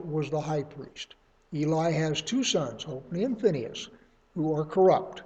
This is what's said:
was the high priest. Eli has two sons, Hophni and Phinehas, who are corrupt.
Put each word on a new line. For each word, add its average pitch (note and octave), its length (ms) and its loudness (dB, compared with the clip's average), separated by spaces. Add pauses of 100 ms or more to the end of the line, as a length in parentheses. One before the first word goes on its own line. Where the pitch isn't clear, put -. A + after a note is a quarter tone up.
was D3+ 240 -2
the D3+ 120 -2
high D3+ 240 -2
priest. - 500 -14 (400)
Eli D#3+ 380 2
has D#3 280 0
two B3+ 220 -2
sons, C#3 400 0
Hophni D#3 400 -6
and B3 180 -2
Phinehas, D3 480 0 (460)
who D#3 220 -2
are D#3 80 -2
corrupt. F3+ 600 4